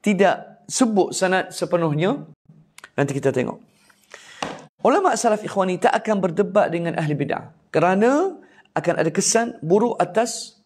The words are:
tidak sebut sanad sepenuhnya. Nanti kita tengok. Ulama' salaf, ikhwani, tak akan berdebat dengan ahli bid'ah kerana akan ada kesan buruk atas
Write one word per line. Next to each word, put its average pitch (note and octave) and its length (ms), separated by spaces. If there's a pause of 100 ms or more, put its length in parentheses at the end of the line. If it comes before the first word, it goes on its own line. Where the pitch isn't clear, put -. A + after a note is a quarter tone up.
tidak - 640
sebut G#3+ 480
sanad F#3 400
sepenuhnya. E3+ 720 (720)
Nanti C#3 160
kita C#3 160
tengok. - 320 (1200)
Ulama' C#4+ 320
salaf, G#3+ 240
ikhwani, F#3 400
tak - 160
akan G3+ 240
berdebat F#3 480
dengan E3+ 240
ahli D3+ 240
bid'ah - 320 (240)
kerana A#3 640 (320)
akan D#3+ 320
ada D#3+ 80
kesan A3+ 480
buruk G#3 400
atas - 680